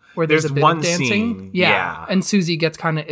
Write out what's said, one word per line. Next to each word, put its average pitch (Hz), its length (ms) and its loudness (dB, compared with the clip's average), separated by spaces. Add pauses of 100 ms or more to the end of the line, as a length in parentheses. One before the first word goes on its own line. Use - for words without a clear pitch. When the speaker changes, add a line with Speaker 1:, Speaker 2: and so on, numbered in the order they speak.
(160)
Speaker 1:
where 165 120 0
there's 156 160 2
Speaker 2:
There's 151 80 -2
Speaker 1:
a 139 40 -4
bit 143 80 2
Speaker 2:
one 160 140 4
Speaker 1:
of 151 60 -4
dancing. 175 240 0
Speaker 2:
scene, 190 460 -2
Speaker 1:
Yeah. 180 160 2
Speaker 2:
yeah. 90 380 -2
Speaker 1:
And 185 160 0
Susie 175 320 0
gets 156 220 -2
kinda 156 340 -2